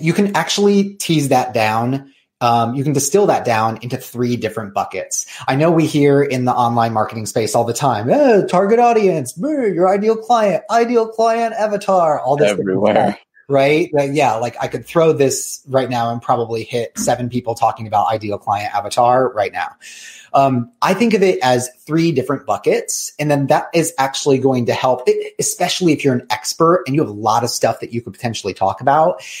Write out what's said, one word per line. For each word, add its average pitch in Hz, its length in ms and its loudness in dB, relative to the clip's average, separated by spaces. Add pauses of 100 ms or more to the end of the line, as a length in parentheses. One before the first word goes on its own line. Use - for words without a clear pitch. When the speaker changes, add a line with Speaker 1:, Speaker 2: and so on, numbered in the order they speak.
Speaker 1:
you 160 120 0
can 202 200 0
actually 202 600 2
tease 151 340 -2
that 127 260 0
down. 117 580 -2 (280)
Um, 117 340 2
you 139 80 -4
can 143 100 0
distill 190 340 2
that 127 180 0
down 110 380 0
into 120 160 -8
three 120 380 -4
different 107 380 -6
buckets. - 520 -6 (200)
I 131 100 0
know 160 140 4
we 165 160 2
hear 143 360 4
in 131 220 -2
the 123 80 2
online 120 400 2
marketing 110 340 -4
space 110 280 -4
all 117 100 2
the 117 80 -4
time, 117 380 0
"Oh, 240 360 4
target 196 320 2
audience, 196 540 2
brr, 262 360 -4
your 185 200 2
ideal 202 280 0
client, 220 540 0
ideal 233 380 2
client 226 460 0
avatar," 196 680 0
all 131 160 0
this 110 140 4
different 98 180 -2
Speaker 2:
Everywhere. 98 260 2 (160)
Speaker 1:
stuff, 202 100 -8 (280)
right? 147 440 2
Like, 143 200 0
yeah, 139 220 2
like, 120 260 -6
I 127 80 -6
could 120 180 -8
throw 160 260 2
this 135 560 -2
right 131 200 0
now 117 220 -2
and 117 100 -6
probably 117 440 -2
hit 120 340 -6
seven 120 300 -2
people 117 260 -4
talking 110 320 -2
about 101 220 0
ideal 107 300 -4
client 104 360 -4
avatar 110 580 2
right 98 200 -2
now. 87 240 -8 (580)
Um, 131 360 2 (120)
I 160 100 4
think 214 220 2
of 202 80 4
it 185 200 2
as 127 280 2 (160)
three 165 260 2
different 131 320 -2
buckets, - 760 -2
and 147 120 -2
then 143 160 0
that 151 260 0
is 160 240 0
actually 135 400 0
going 127 300 0
to 117 80 0
help, 127 340 0
e-, - 300 0
especially 175 560 0
if - 100 -8
you're 139 80 4
an 123 160 -2
expert 170 580 0
and 131 80 -4
you 151 60 2
have 127 80 -2
a 104 60 -10
lot 110 280 0
of 123 60 -2
stuff - 320 -2
that 117 140 -12
you 117 80 -4
could 101 100 -14
potentially 104 400 -6
talk 95 300 -4
about. 156 400 2 (180)